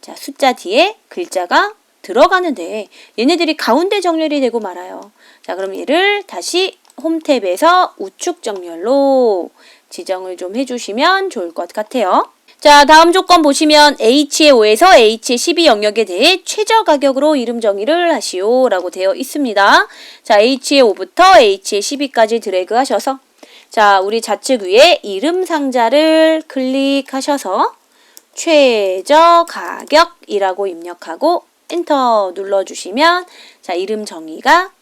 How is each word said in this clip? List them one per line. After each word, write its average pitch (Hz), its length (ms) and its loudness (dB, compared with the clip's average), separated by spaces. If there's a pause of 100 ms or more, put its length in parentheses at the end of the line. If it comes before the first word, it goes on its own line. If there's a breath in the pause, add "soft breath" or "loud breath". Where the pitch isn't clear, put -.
자, - 140 -20
숫자 277 380 -4
뒤에 285 440 -2 (120)
글자가 190 640 -4 (280)
들어가는데 220 840 -2 (320 soft breath)
얘네들이 311 380 -2
가운데 359 440 -2
정렬이 320 400 -2
되고 233 180 -2
말아요. 190 520 -14 (340 soft breath)
자, 185 100 -10
그럼 190 200 -8
얘를 381 480 -2
다시 - 540 -6 (240)
홈 330 180 -4
탭에서 302 760 0
우측 262 460 -8
정렬로 214 1080 -2 (380 soft breath)
지정을 185 480 -10
좀 180 180 -12
해주시면 277 760 -4
좋을 175 240 -10
것 175 200 -12
같아요. 214 580 -2 (300 soft breath)
자, 294 240 6
다음 320 260 6
조건 359 300 4
보시면 294 580 4
에이치의 285 520 2
오에서 226 440 6
에이치의 226 440 2
십이 339 260 -2
영역에 214 400 0
대해 269 400 0
최저 427 380 -2
가격으로 285 520 0
이름 233 240 -4
정의를 240 540 -2
하시오라고 196 760 -2
되어 190 240 -2
있습니다. 254 720 0 (340 loud breath)
자, 208 180 2
에이치의 269 420 0
오부터 302 580 4
에이치의 202 420 0
십이까지 233 580 -2
드래그 185 360 -4
하셔서 262 420 -2 (540 loud breath)
자, 202 280 4
우리 208 220 -4
좌측 220 400 -4
위에 247 400 4
이름 269 420 -4
상자를 311 1000 0
클릭하셔서 269 1300 -4 (640 soft breath)
최저 285 1120 2
가격이라고 196 1160 -2
입력하고 175 760 -6 (260)
엔터 247 640 0
눌러주시면 202 920 -2 (380 loud breath)
자, 185 100 -10
이름 208 320 -6
정의가 202 640 -2 (120)